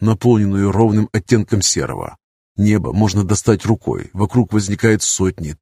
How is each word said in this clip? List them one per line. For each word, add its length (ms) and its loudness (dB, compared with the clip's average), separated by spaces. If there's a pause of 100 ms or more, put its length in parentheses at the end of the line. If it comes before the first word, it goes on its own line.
наполненную 720 2
ровным 400 2
оттенком 480 0
серого. 560 -4 (400)
Небо 340 2
можно 320 2
достать 420 0
рукой, 460 -2
вокруг 400 0
возникают 520 0
сотни, 580 -4